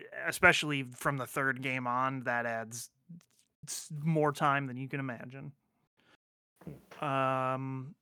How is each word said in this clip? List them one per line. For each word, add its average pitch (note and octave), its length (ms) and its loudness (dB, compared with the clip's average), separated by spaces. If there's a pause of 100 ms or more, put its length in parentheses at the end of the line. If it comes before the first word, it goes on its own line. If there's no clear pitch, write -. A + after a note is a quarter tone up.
(280)
especially D3+ 560 6
from C3 340 -2
the B2 80 -2
third C3+ 380 0
game B2+ 240 -2
on, C3 340 0
that A#2+ 240 0
adds A2+ 460 -6 (760)
s-, - 240 -10 (120)
more D3+ 280 4
time C#3 360 2
than B2 100 -8
you C3 100 -4
can C#3 120 -4
imagine. C3+ 520 -8 (1500)
Um, C3 1000 0